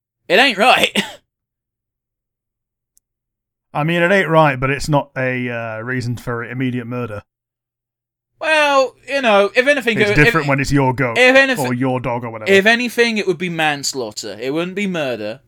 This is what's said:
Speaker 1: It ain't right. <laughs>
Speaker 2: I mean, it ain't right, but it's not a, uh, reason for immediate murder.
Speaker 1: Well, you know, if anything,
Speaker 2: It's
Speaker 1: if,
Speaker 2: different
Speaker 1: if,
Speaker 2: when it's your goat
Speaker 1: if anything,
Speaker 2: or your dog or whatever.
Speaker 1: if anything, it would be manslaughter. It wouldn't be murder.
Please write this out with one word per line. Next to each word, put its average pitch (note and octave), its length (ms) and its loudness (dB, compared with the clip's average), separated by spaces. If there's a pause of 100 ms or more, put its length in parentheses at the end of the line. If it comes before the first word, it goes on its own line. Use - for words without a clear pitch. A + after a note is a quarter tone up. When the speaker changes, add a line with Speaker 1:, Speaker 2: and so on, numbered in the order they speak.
(280)
Speaker 1:
It F3 100 4
ain't A#3+ 200 2
right. G#3+ 380 2
<laughs> G3+ 60 0 (2750)
Speaker 2:
I D3 100 -2
mean, E3+ 180 0
it E3+ 100 2
ain't F#3+ 160 2
right, D3+ 320 4
but C3 80 0
it's C#3 220 -4
not C#3+ 260 0
a, B2+ 320 -4
uh, A#2 320 -8
reason A#2+ 380 -6
for A#2+ 260 -6
immediate B2 400 -4
murder. A#2 380 -8 (1160)
Speaker 1:
Well, D4 560 0 (140)
you C#4 140 -2
know, G3+ 320 4
if B3 120 2
anything, B3 320 0
Speaker 2:
It's G#3 120 2
Speaker 1:
if, G#3 60 0
Speaker 2:
different G3+ 280 4
Speaker 1:
if, C#3+ 60 -4
Speaker 2:
when C#3 100 0
it's C3+ 120 -2
your C3+ 200 2
goat A#2 240 -2
Speaker 1:
if B3+ 180 6
anything, C4 320 2
Speaker 2:
or B2 60 -2
your B2+ 260 -2
dog A#2+ 260 -6
or A#2 60 -10
whatever. A2 220 -2
Speaker 1:
if G3 140 6
anything, A#3 500 0
it G3+ 100 -4
would F3 120 0
be F3+ 100 -6
manslaughter. C#3 920 -4
It B2+ 140 -4
wouldn't F3 240 -4
be G#3 100 -4
murder. B2+ 600 -6